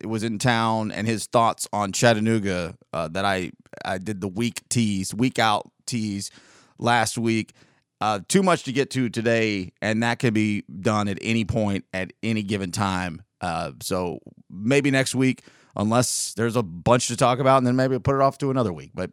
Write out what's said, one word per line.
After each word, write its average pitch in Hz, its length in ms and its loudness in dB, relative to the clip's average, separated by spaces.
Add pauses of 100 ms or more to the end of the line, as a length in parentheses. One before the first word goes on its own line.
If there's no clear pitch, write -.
was 107 200 -2
in 110 160 -2
town 113 520 2
and 104 160 -4
his 110 200 -2
thoughts 113 440 2
on 101 220 -2
Chattanooga, 107 840 2 (160)
uh, 80 180 -4
that 95 160 -2
I, 95 260 0 (340)
I 95 140 -4
did 95 220 -6
the 101 60 -4
week 104 420 -4
tease, 104 440 -2
week 123 240 -2
out 110 340 0 (140)
tease 107 460 -6 (480)
last 117 380 2
week. 113 360 -2 (460)
Uh, 104 280 0
too 196 160 4
much 175 200 2
to 135 80 -6
get 131 200 0
to 127 180 0
today, 110 600 0 (100)
and 110 220 0
that 120 160 -2
can 120 120 2
be 107 320 0 (180)
done 104 260 0
at 98 120 -4
any 113 260 0
point 101 480 -2
at 92 280 -6
any 107 220 -2
given 98 260 -2
time. 90 540 -2 (180)
Uh, 82 300 -4 (100)
so 92 380 -4 (320)
maybe 131 400 0
next 135 240 0
week, 127 280 0 (320)
unless 110 600 0
there's 113 220 -2
a 123 40 2
bunch 98 460 2
to 120 80 -4
talk 123 240 2
about, 131 180 6
and 127 80 2
then 123 120 2
maybe 131 180 2
I'll 127 60 -4
put 139 120 0
it 139 80 2
off 135 180 4
to 139 120 -2
another 120 220 0
week. 69 200 -14
But 87 200 -6